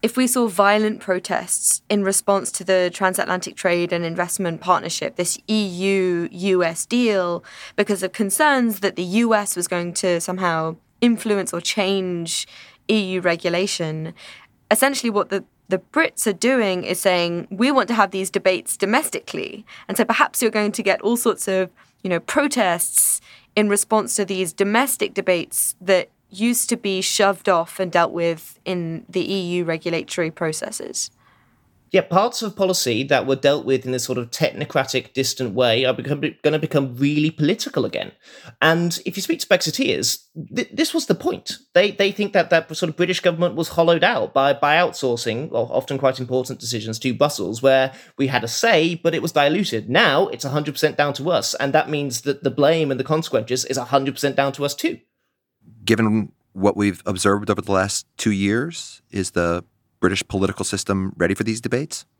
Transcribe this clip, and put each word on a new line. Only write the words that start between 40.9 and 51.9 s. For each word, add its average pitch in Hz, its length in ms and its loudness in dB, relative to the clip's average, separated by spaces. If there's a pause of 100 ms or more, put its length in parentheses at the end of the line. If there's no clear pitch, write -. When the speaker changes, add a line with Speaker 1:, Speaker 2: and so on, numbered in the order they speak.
Speaker 2:
was 330 140 -2
the - 80 2
point. - 460 -4 (160)
They, 196 160 6
they 202 200 0
think - 220 -4
that 175 160 4
that 160 260 2
sort 175 140 -2
of 151 80 -8
British 175 220 0
government 170 340 0
was 160 160 -2
hollowed 170 340 4
out 143 300 2
by, 139 200 4
by 147 240 4
outsourcing, 123 760 0
o-, 120 160 0
often 131 320 -2
quite 131 200 2
important 127 400 -4
decisions 113 380 -6
to 127 160 -2
Brussels, 113 480 -2
where 135 320 4 (240)
we 139 80 -2
had 131 180 0
a 117 40 -6
say, 170 480 2
but 170 180 0
it 135 80 -2
was 165 100 -4
diluted. 147 560 0
Now 160 420 4
it's - 160 -10
a 135 40 -4
hundred 147 220 -2
percent 151 260 0
down 147 160 2
to 139 160 -4
us, 151 240 0
and 139 200 -2
that 151 180 -2